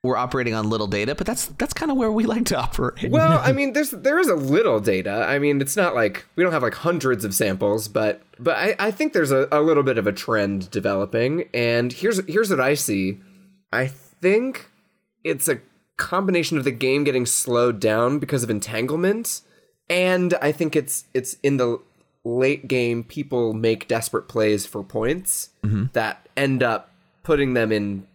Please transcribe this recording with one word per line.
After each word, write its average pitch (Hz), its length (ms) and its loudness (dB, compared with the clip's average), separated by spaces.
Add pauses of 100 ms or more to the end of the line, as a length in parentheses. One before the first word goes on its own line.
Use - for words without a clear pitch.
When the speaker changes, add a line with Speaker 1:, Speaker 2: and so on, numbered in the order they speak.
Speaker 1:
we're 127 140 0
operating 123 380 -2
on 107 160 -2
little 107 160 -2
data, 104 280 -2
but 170 120 -6
that's, 240 180 -4 (140)
that's - 160 -4
kinda 311 180 -4
where 247 180 0
we 220 140 2
like 220 220 -2
to 185 120 -2
operate. - 520 -2
Speaker 2:
Well, 320 280 4
Speaker 1:
<laughs> 262 60 -2
Speaker 2:
I 254 80 4
mean, 269 220 0
there's, 294 160 0
there 269 280 0
is 359 100 4
a 190 60 4
little 143 460 2
data. 101 480 0
I 139 100 0
mean, 143 220 2
it's 135 160 -4
not 180 180 2
like, 110 300 0 (120)
we 165 60 2
don't 175 120 2
have, 143 80 0
like, 117 140 0
hundreds 131 480 0
of 101 100 -4
samples, 104 520 0
but, 107 360 -2 (160)
but 135 180 0
I, 185 220 0
I 202 140 0
think 302 200 -2
there's 156 180 2
a, 135 220 4
a 147 80 4
little 151 220 4
bit 127 160 2
of 104 80 0
a 104 60 2
trend 101 580 -2
developing. 104 800 -2
And 120 400 0
here's, 190 340 -2
here's 196 220 0
what 160 120 0
I 131 120 2
see. 98 460 -2 (540)
I 131 160 -2
think 214 840 -2 (520)
it's 160 260 -2
a 131 100 0 (400)
combination 180 580 0
of 135 80 -2
the 139 60 2
game 131 340 0
getting 127 220 0
slowed 120 520 0
down 117 420 2
because 139 220 -2
of 113 60 -6
entanglement, 135 960 -2 (480)
and 180 500 2
I 147 120 2
think 156 240 0
it's, 143 280 -2 (100)
it's 127 280 -4
in 139 160 2
the 120 200 0 (460)
late 131 440 0
game, 120 360 0
people 123 500 -2
make 110 340 0
desperate 117 400 -2
plays 107 380 2
for 104 160 -10
points 127 640 -4 (140)
Speaker 1:
Mm-hmm. 107 300 0
Speaker 2:
that - 340 -4 (120)
end 135 240 2
up 113 280 0 (320)
putting 143 300 2
them 113 180 2
in 101 440 -2